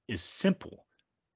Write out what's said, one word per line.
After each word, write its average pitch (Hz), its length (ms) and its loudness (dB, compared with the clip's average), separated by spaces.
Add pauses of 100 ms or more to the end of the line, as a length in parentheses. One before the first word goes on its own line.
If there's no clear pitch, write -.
is 107 140 -4
simple, - 640 0 (500)